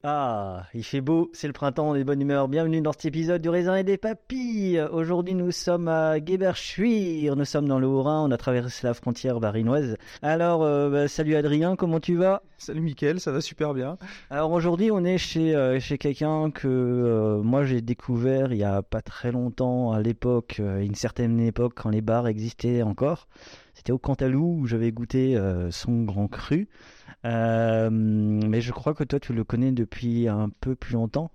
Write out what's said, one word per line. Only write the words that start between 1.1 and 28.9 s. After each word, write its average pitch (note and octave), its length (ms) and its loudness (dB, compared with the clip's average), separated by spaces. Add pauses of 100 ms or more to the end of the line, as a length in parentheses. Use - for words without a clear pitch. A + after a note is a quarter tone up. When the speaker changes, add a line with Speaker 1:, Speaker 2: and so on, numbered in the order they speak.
Speaker 1:
c'est - 140 -8
le C#3+ 60 -6
printemps, D3 360 -2
on D3 60 0
est C#3 40 2
de C3+ 60 0
bonne C#3 160 0
humeur. C#3 260 2
Bienvenue D#3+ 320 0
dans D3+ 140 0
cet - 120 -8
épisode E3 360 0
du E3 80 -2
Raisin F3+ 260 2
et F#3+ 80 0
des F#3+ 140 0
Papilles. A3 840 -2
Aujourd'hui, E3+ 540 -2
nous F3+ 180 0
sommes F3 380 0
à D#3+ 320 2
Gueberschwir, F3+ 1120 0
nous C#3+ 80 2
sommes D3 240 0
dans C3+ 120 2
le C3 80 2
Haut-Rhin, C#3 360 2
on C#3+ 80 2
a A#2+ 60 0
traversé B2 500 -2
la A#2+ 60 0
frontière A#2+ 480 -2
barinoise. A2+ 560 0 (240)
Alors, E3 420 2
euh, C#3+ 260 2
bah, C#3+ 200 2
salut D#3 260 0
Adrien, D3+ 400 2
comment E3 240 0
tu F3 160 0
vas ? F#3+ 260 2 (160)
Speaker 2:
Salut - 240 -8
Mickaël, D#3 380 -2
ça D3+ 140 -4
va C#3+ 80 -2
super D3 320 -4
bien. C3+ 240 -4 (320)
Speaker 1:
Alors D#3 220 -2
aujourd'hui, F3 400 2
on G3 120 2
est F3+ 140 2
chez, D#3+ 360 0
euh, C3 280 4
chez C#3 160 -4
quelqu'un D3+ 540 0
que, - 160 -4
euh, A#2+ 760 2
moi B2+ 240 2
j'ai C3 160 0
découvert B2 720 0
il G#2+ 60 -2
y G2+ 40 2
a G2+ 180 0
pas A2 200 -4
très - 320 -6
longtemps, B2 580 0
à A2 100 2
l'époque, A#2 600 0
euh, G2 180 0
une G2+ 160 -2
certaine A#2 460 0
époque A#2 340 0
quand - 140 -4
les G#2+ 120 2
bars A2+ 260 2
existaient A#2 540 -2
encore. B2 460 -2 (580)
Théo B2 140 0
Cantalou, C#3+ 640 0
où C3+ 60 0
j'avais A#2 240 0
goûté, C3 460 0
euh, F2+ 340 0
son A#2 320 -2
Grand G2+ 240 -2
Cru. F3+ 400 -2 (560)
Euh, A2+ 680 2
mais G#2+ 680 2
je A#2+ 120 -4
crois - 240 -2